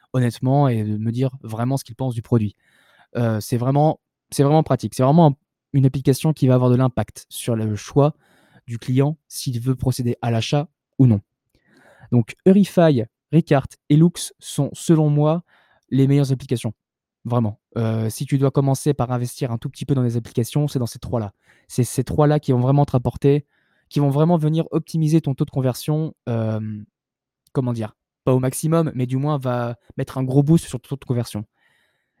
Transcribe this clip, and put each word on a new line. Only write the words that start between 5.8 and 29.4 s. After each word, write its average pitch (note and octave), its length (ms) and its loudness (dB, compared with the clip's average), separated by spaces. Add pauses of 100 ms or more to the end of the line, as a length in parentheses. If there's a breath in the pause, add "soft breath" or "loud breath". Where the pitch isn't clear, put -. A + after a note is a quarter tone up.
application C3+ 480 2
qui C#3 140 0
va B2+ 80 6
avoir B2+ 160 4
de B2 60 4
l'impact B2 520 -2
sur - 280 -6
le G#2+ 200 -2
choix C#3+ 380 0 (520 soft breath)
du A#2 120 -8
client C#3 400 0 (100)
s'il A#2+ 320 -6
veut B2+ 160 -2
procéder B2 460 -2
à A#2+ 80 -2
l'achat A#2 380 -2 (300)
ou C3 80 6
non. G#2+ 140 4 (920 soft breath)
Donc A#2+ 240 0 (100)
Urify, F3 560 4 (300)
Ricart D3+ 340 2 (220)
et D3 80 4
Loox E3+ 420 2
sont, - 360 -6
selon D#3 360 2
moi, D3+ 320 0 (480 soft breath)
les C3+ 160 2
meilleures C#3 240 2
applications. B2 420 -4 (520)
Vraiment. A#2 340 -2 (180)
Heu, A2+ 340 -2
si C3+ 160 -10
tu C#3+ 100 0
dois C3+ 140 0
commencer C#3 440 0
par B2 160 -4
investir B2 400 -6
un A#2 80 -4
tout C3+ 120 -10
petit - 160 -12
peu - 80 -2
dans C3 80 2
les A#2+ 140 0
applications, B2 520 -2
c'est C#3 100 -6
dans A#2 80 -2
ces - 120 -14
trois-là. A2 340 -6 (340 soft breath)
C'est - 160 -2
ces A#2+ 220 -4
trois-là D3+ 340 0
qui C#3+ 140 -2
vont B2 80 2
vraiment C#3 240 2
te - 80 -2
rapporter, C#3 540 0 (420)
qui - 100 -6
vont C#3+ 120 2
vraiment D#3+ 260 2
venir D#3 360 0
optimiser D#3 500 0
ton C#3 120 -2
taux D3 120 -2
de - 40 -20
conversion, D3 640 -2 (120)
hem, A2 580 -4 (680)
comment B2 200 -2
dire, A2 240 -6 (280)
pas C3 100 2
au C3 40 2
maximum, D#3 560 0
mais B2+ 120 -2
du B2+ 100 -4
moins C#3+ 220 -2
va B2 400 -4 (180 loud breath)